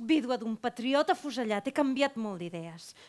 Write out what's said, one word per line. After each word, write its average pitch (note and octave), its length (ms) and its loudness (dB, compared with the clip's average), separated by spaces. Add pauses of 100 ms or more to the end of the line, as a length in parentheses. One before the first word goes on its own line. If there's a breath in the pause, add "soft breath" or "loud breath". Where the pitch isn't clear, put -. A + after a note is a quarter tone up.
vídua B3+ 320 4
d'un A3 160 -2
patriota C4 560 2
afusellat, A3+ 560 -2
he C4+ 60 -2
canviat C#4 420 2
molt G#3 240 -4
d'idees. E3+ 540 -10 (140 loud breath)